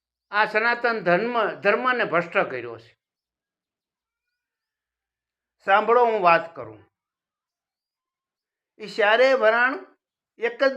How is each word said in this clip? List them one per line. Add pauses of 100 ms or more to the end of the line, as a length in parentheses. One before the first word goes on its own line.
(320)
આ
સનાતન
ધર્મ, (260)
ધર્મને
ભ્રષ્ટ (140)
કર્યો
છે. (2750)
સાંભળો,
હું
વાત
કરું. (2000)
એ
ચારે
વર્ણ (640)
એક
જ